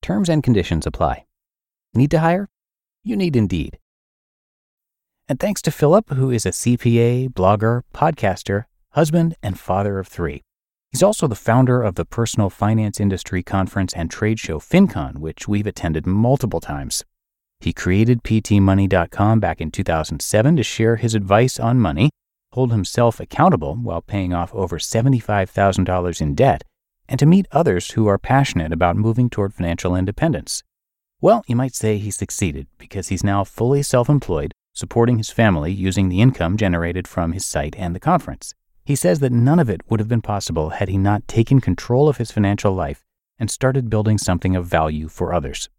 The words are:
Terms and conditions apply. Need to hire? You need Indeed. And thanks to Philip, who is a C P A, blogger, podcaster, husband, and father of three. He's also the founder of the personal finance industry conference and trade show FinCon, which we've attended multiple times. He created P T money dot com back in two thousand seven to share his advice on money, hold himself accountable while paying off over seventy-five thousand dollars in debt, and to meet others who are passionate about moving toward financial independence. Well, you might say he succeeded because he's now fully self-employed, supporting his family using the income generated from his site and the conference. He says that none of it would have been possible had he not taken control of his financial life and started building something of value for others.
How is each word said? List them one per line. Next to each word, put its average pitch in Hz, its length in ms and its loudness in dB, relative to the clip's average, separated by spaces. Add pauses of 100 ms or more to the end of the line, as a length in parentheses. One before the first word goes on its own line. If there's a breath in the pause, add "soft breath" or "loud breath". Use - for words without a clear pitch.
Terms 190 260 -2
and 156 140 2
conditions 87 420 0
apply. - 400 -2 (680)
Need 139 160 4
to 165 80 2
hire? 175 300 0 (540)
You 220 120 -4
need 180 200 0
Indeed. 92 440 -2 (1500)
And 131 100 -2
thanks - 240 -4
to 160 80 0
Philip, 170 400 2
who 131 200 0
is 113 140 0
a 92 80 -2
C 120 240 0
P 117 220 4
A, 120 280 2
blogger, 110 540 2 (120)
podcaster, 104 720 -2 (260)
husband, 165 520 0
and 98 160 -6
father 101 400 -2
of 92 80 -10
three. 73 360 -8 (480)
He's 131 120 0
also 196 240 2
the 113 80 -2
founder 123 460 2
of 104 140 -2
the 85 100 -4
personal 110 440 -2
finance 107 520 -2
industry 98 420 -2
conference 95 500 -4
and 85 160 -6
trade 110 300 -2
show 78 200 -6
FinCon, 80 580 0
which 78 300 -10
we've 104 200 -2
attended 80 400 -4
multiple 107 540 2
times. - 420 -8 (560)
He 85 140 -4
created 113 500 2
P 110 160 0
T 104 220 2
money 98 260 4
dot 90 240 0
com 107 300 2
back 85 180 -2
in 78 120 -6
two - 120 -6
thousand 80 380 -4
seven 131 340 0
to 131 80 0
share 113 320 0
his 113 180 -2
advice 107 460 2
on 123 200 0
money, 95 300 2 (440)
hold 123 180 0
himself 113 480 0
accountable 147 560 0
while 104 260 -6
paying 92 320 -4
off 85 200 -4
over 90 260 -4
seventy-five 113 680 0
thousand 98 340 2
dollars 90 380 -2
in 73 140 -2
debt, 127 280 2 (460)
and 127 100 -2
to 139 60 6
meet 185 260 6
others 131 400 0
who 110 160 0
are 98 100 2
passionate 117 540 0
about 87 240 2
moving 113 340 2
toward 101 240 -4
financial 87 400 -2
independence. 98 680 -2 (560)
Well, 208 280 4
you 117 100 0
might 127 180 -2
say 110 220 0
he 101 140 -6
succeeded 78 560 -4 (100)
because - 320 -10
he's 92 140 -4
now 101 200 0
fully 131 380 0
self-employed, 120 720 0 (200)
supporting 117 440 0
his 110 140 -4
family 90 400 2
using 95 380 0
the 90 120 2
income 104 360 2
generated 87 500 0
from 85 240 -4
his 95 140 -6
site - 320 -6
and 87 180 -6
the 92 40 -10
conference. - 540 -2 (320)
He 143 100 0
says 175 260 2
that 131 100 0
none 123 260 4
of 151 120 2
it 92 200 -4
would 110 100 0
have 107 80 -2
been 117 140 0
possible 82 480 -4
had 95 200 -4
he 95 80 -2
not 101 300 0
taken 120 320 4
control 135 480 0
of 147 100 0
his 120 140 -6
financial 101 420 0
life 76 300 -6 (360)
and 107 100 -4
started 131 400 -2
building 107 300 2
something 92 360 0
of 90 120 -4
value 78 400 0
for - 260 -6
others. 71 460 -4